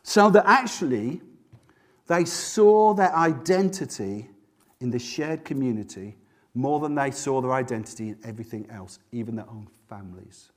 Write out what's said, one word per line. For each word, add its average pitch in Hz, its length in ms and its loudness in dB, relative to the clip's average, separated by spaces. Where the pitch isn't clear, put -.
So 208 300 6
that 208 160 8
actually 170 720 0
they 175 180 2
saw 214 680 4
their 185 220 2
identity 165 1120 -2
in 123 100 -4
the 120 100 -2
shared 156 440 -6
community 107 760 -6
more 143 240 0
than 147 160 -4
they 139 160 0
saw 131 300 -2
their 127 100 -2
identity 113 580 -4
in 104 140 -14
everything 110 480 -12
else, 95 260 -18
even 113 240 -8
their 110 140 -12
own 107 180 -18
families. 95 680 -20